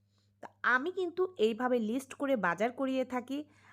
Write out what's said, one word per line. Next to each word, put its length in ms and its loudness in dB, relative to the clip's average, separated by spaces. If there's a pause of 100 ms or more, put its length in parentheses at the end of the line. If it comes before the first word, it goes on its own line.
(420)
তা 60 -14 (280)
আমি 160 0
কিন্তু 300 -2 (160)
এইভাবে 400 2 (120)
লিস্ট 220 -4 (100)
করে 120 2 (120)
বাজার 340 2
করিয়ে 240 0 (100)
থাকি। 260 -6 (340)